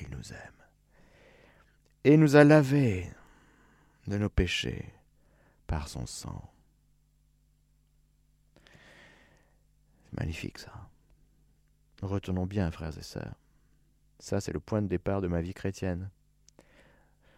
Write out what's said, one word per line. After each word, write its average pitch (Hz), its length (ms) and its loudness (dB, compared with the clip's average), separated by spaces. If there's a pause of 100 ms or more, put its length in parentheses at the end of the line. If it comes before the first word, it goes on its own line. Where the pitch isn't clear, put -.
il 67 80 -14
nous 65 240 -14
aime. - 300 -20 (1400)
Et 143 140 8
nous 151 180 6
a 147 80 12
lavés 135 680 4 (1000)
de 101 100 -4
nos 104 120 -2
péchés - 640 -2 (720)
par 76 200 -4
son 62 180 -10
sang. - 460 -14 (3500)
C'est - 140 -10
magnifique, - 380 -6
ça. - 320 -18 (1120)
Retenons 95 440 -2
bien, 95 260 -2
frères 80 260 -10
et 82 60 -16
sœurs. - 320 -12 (840)
Ça, - 200 -4
c'est - 140 -8
le 82 60 -4
point 107 220 -4
de 104 60 -4
départ 98 340 -2
de 92 60 -4
ma 87 140 -2
vie 90 120 -6
chrétienne. 95 560 -6 (1300)